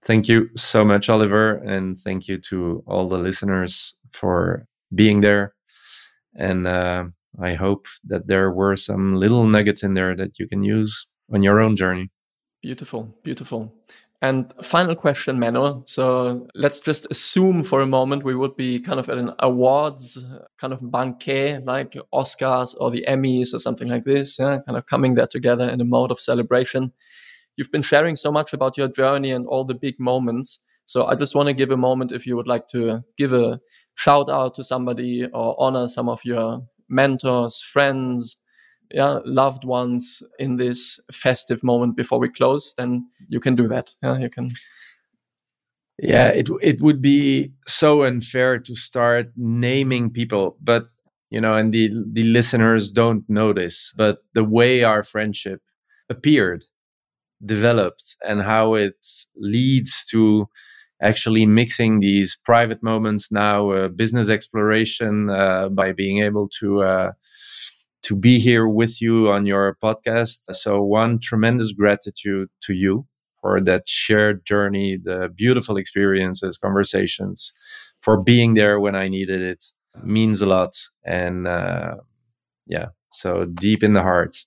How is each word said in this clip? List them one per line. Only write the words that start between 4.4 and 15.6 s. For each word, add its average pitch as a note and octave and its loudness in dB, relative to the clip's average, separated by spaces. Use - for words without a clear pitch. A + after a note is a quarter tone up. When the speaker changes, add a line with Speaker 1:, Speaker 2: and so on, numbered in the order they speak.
Speaker 1:
being G#2 6
there. G2+ 2
And, F#2 -2
uh, F2+ -2
I F2+ -4
hope F#2+ -2
that F#2+ -6
there F#2+ 0
were G2 0
some G2 -2
little A2 4
nuggets G#2 2
in G2 -2
there F#2 -2
that F#2+ -10
you G2 -10
can G2+ -4
use G#2+ -2
on G#2 2
your G2+ 6
own A2 2
journey. F#2 -2
Speaker 2:
Beautiful, A#2 -14
beautiful. A#2+ -10
And C3 -2
final F3 0
question, C#3 -2
Menno. B2 0